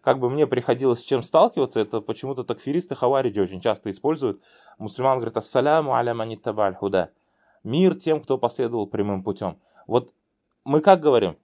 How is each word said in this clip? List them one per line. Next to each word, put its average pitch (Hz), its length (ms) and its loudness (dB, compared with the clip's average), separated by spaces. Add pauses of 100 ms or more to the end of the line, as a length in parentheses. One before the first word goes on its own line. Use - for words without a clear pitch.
как 135 180 2
бы, 123 100 0
мне 143 180 2
приходилось 123 520 0
с - 40 -16
чем 127 200 -2
сталкиваться, 160 560 2
это 110 200 -2
почему-то 123 440 -8
такфиристы, 143 520 -6
хавариджи 123 460 0
очень 92 180 -2
часто 107 300 -2
используют. 135 520 -4 (360)
Мусульман 127 400 -2
говорит: 113 180 -6
«Ассаляму 139 580 0
аля 120 200 0
ман 113 200 -6
иттаба 104 340 -2
аль-худа». 95 440 -2 (520)
«Мир 160 320 2
тем, 156 260 -2
кто 131 160 -2
последовал 117 500 -2
прямым 101 360 -4
путём». 98 360 -8 (280)
Вот 123 260 -2 (500)
мы 143 160 2
как 185 220 6
говорим? 117 420 2